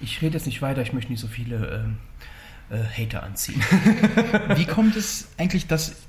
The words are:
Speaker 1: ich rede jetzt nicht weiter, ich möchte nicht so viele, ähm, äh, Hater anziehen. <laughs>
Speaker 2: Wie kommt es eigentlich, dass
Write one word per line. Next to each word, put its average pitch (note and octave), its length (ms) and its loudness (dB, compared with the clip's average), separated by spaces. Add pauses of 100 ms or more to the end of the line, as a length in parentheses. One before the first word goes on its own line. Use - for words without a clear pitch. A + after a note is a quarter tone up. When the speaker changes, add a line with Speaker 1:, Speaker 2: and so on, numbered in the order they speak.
Speaker 1:
ich - 220 -6
rede D#3+ 160 0
jetzt - 80 -6
nicht A#2+ 160 -4
weiter, C3+ 180 -2
ich A#2 140 -4
möchte B2 180 -4
nicht A2 80 -4
so A2+ 80 -8
viele, A2+ 560 -4
ähm, A2 140 -4 (720)
äh, A2+ 120 -2
Hater A2 400 -4
anziehen. - 380 -4 (480)
<laughs> - 480 2
Speaker 2:
Wie E3+ 80 2
kommt A3 320 4
es - 400 -4
eigentlich, F3+ 320 0
dass D#3+ 280 0 (120)